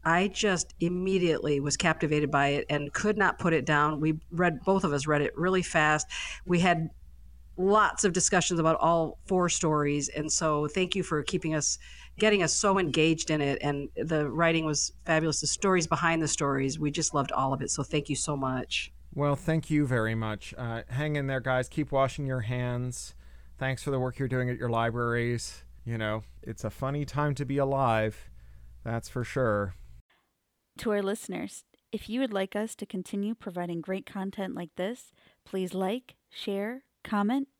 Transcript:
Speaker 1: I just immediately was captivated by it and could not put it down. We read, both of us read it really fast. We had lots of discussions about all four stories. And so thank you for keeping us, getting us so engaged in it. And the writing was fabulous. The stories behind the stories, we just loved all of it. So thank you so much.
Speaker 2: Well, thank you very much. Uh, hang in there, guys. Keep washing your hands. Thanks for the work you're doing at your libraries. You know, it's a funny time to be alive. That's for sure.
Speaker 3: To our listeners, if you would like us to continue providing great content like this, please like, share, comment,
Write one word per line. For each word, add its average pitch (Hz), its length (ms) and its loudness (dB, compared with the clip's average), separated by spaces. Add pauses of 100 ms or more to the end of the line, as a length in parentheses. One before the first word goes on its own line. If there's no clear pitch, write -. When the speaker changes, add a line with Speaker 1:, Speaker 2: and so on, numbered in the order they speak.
Speaker 1:
I 175 220 4
just - 520 0
immediately 180 800 2
was 143 160 0
captivated 151 540 2
by 143 200 4
it 143 200 0
and 147 240 -2
could 214 240 0
not 196 220 2
put 175 120 2
it 143 140 2
down. 151 340 2
We 156 200 0 (100)
read, 170 340 0
both 190 200 4
of 160 100 2
us 143 140 0
read 151 160 4
it - 120 -2
really 185 280 2
fast. 156 420 2 (400)
We 180 140 4
had 170 320 2 (680)
lots 202 480 4
of 185 80 2
discussions 175 440 2
about 160 200 4
all 165 480 2
four 180 240 2
stories. 147 580 2
And 151 240 -6
so 151 360 2
thank 180 280 -2
you 190 80 0
for 151 200 0
keeping 160 320 -2
us, - 220 0 (400)
getting 208 240 4
us 160 120 2
so 196 260 4
engaged 160 500 4
in 151 120 2
it. 139 200 2
And 143 360 -2
the 156 320 0
writing 165 360 2
was 151 280 -2 (120)
fabulous. 160 360 2
The 151 60 -4
stories 185 380 2
behind 165 360 2
the 156 80 2
stories, 135 500 0
we 147 100 0
just 147 240 -2
loved 139 200 0
all 135 180 0
of 131 100 -2
it. 143 80 -4
So - 140 -4
thank 147 240 -2
you 143 80 -2
so 143 220 -2
much. 131 560 -4 (200)
Speaker 2:
Well, 143 220 0
thank 160 340 -2
you 147 160 2
very 113 300 0
much. 110 420 -6
Uh, 117 300 -6
hang 147 300 -2
in 139 100 -2
there, 135 140 -2
guys. 127 260 0
Keep - 240 -4
washing 139 340 2
your 131 140 -2
hands. 123 720 -4 (440)
Thanks 131 260 -4
for 143 80 -2
the 135 80 0
work 127 200 -2
you're 135 100 -2
doing 127 200 0
at 123 80 -2
your 123 120 -2
libraries. 117 960 -2 (180)
You 117 140 -4
know, 107 260 -2 (180)
it's - 220 -10
a 110 60 -4
funny 143 340 -4
time 147 320 0
to 139 80 -4
be 139 140 -2
alive. 127 720 2 (560)
That's 117 240 -4
for 120 160 -4
sure. 104 500 0 (1040)
Speaker 3:
To 226 140 -2
our 208 100 2
listeners, 196 640 -6 (260)
if - 160 -8
you 226 140 -2
would 262 100 0
like 190 240 -2
us 214 200 -4
to - 100 -10
continue 202 500 -4
providing 175 460 -6
great 190 240 -6
content 196 500 -6
like 175 220 -10
this, 208 340 -6 (320)
please 185 300 -4
like, 190 420 -4 (140)
share, 202 540 -6 (180)
comment, 220 460 0 (120)